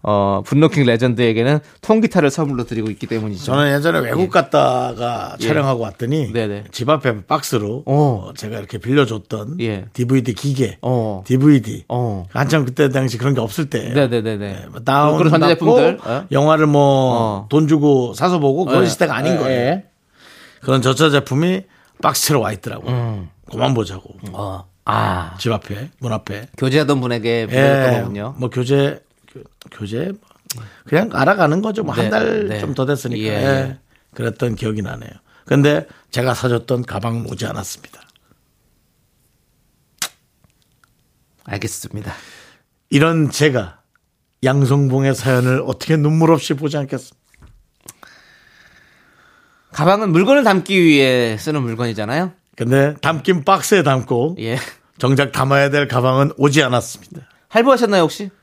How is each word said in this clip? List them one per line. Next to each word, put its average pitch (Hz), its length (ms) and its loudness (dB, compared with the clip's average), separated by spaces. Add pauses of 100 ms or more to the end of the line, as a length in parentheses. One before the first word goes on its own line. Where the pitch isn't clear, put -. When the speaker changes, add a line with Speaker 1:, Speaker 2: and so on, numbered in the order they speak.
Speaker 1:
어, 101 380 0
분노킹 151 400 2
레전드에게는 120 720 2 (220)
통기타를 214 480 2
선물로 135 360 -4
드리고 110 260 -6
있기 - 160 -10
때문이죠. 107 380 -6
Speaker 2:
저는 139 300 2
예전에 160 260 0
외국 127 220 -2
Speaker 1:
예. 180 40 0
Speaker 2:
갔다가 127 1120 0
Speaker 1:
예. 110 60 -2
Speaker 2:
촬영하고 135 340 0
왔더니 120 500 -4
Speaker 1:
네네. 104 400 -4
Speaker 2:
집 120 180 -6
앞에 127 360 0
박스로, 123 640 -4
Speaker 1:
어. 131 400 2
Speaker 2:
어, - 80 -16
제가 107 240 -10
이렇게 104 180 -12
빌려줬던 110 840 -2
Speaker 1:
예. 107 320 -4
Speaker 2:
디브이디 123 420 0
기계, 127 480 -2
Speaker 1:
어. 110 420 -2
Speaker 2:
디브이디. 127 640 2
Speaker 1:
어. 110 420 -4
Speaker 2:
한참 139 340 0
그때 131 240 0
당시 127 280 -2
그런 135 160 0
게 127 80 0
없을 147 300 -4
때. 113 80 -4 (100)
Speaker 1:
네네네네. 117 480 0
Speaker 2:
네, 101 320 -10
뭐 - 120 -18
다운 147 360 2
Speaker 1:
그런 156 140 4
전자제품들. 165 680 4
Speaker 2:
받고 - 140 -8
Speaker 1:
어? 131 200 -4
Speaker 2:
영화를 151 360 4
뭐 143 140 4 (340)
Speaker 1:
어. 107 340 -2
Speaker 2:
돈 151 180 4
주고 143 460 4
사서 170 240 0
보고 147 280 2
그런 156 180 2
Speaker 1:
예. 175 40 4
Speaker 2:
시대가 147 280 -2
아닌 131 180 0
Speaker 1:
예, - 40 0
Speaker 2:
거예요. 127 220 0
Speaker 1:
예. 156 260 -2 (760)
Speaker 2:
그런 131 220 0
전자제품이 143 800 2 (400)
박스로 147 380 0
와 104 100 -2
있더라고요. 113 420 -8
Speaker 1:
음. 110 360 -6 (200)
Speaker 2:
그만 131 240 -2
보자고. 95 400 -4 (200)
Speaker 1:
어. 95 320 -10 (220)
아. 95 520 -2
Speaker 2:
집 117 120 -4
앞에, 107 460 -8
문 120 160 -6
앞에. 107 360 -10 (100)
Speaker 1:
교제하던 135 420 0
분에게 117 400 -2
Speaker 2:
예. 110 60 -6
Speaker 1:
빌려줬던 131 540 2
거군요. 101 360 -8
Speaker 2:
뭐 123 140 -6
교제 139 500 0 (680)
교재 117 400 -8 (440)
뭐, 113 80 -16 (220)
그냥 190 280 0
알아가는 165 480 2
거죠. 220 220 -4
뭐, 143 100 -6
한 117 120 0
Speaker 1:
네, 107 40 -2
Speaker 2:
달 214 380 0
Speaker 1:
네. 107 120 -4
Speaker 2:
좀 117 140 -6
더 131 120 -2
됐으니까. 127 360 -4
Speaker 1:
예, 110 60 -4
Speaker 2:
예. 107 180 -2
Speaker 1:
예. 135 340 -2 (340)
Speaker 2:
그랬던 117 420 -4
기억이 107 260 -4
나네요. 110 280 -10 (360)
근데 147 400 2 (260)
제가 123 220 0
사줬던 120 520 -2
가방은 113 440 -6
오지 107 160 -10
않았습니다. - 560 -12 (3500)
Speaker 1:
알겠습니다. 101 680 -10 (760)
Speaker 2:
이런 156 400 2
제가 123 500 0 (640)
양성봉의 135 720 2
사연을 127 500 2
어떻게 160 320 -2
눈물 160 340 4
없이 151 220 2
보지 147 240 -4
않겠습니까? - 480 -10 (2500)
Speaker 1:
가방은 190 400 2
물건을 226 320 4
담기 190 380 2
위해 127 560 4
쓰는 151 260 -4
물건이잖아요. 117 680 -4 (240)
Speaker 2:
근데 139 460 2
담긴 160 420 0
박스에 190 400 2
담고 135 560 0
Speaker 1:
예. 113 180 -4 (400)
Speaker 2:
정작 139 360 2
담아야 139 360 2
될 143 200 0
가방은 131 480 2
오지 143 260 4
않았습니다. - 640 -4 (220)
Speaker 1:
할부하셨나요, 233 540 4
혹시? 190 260 -4 (140)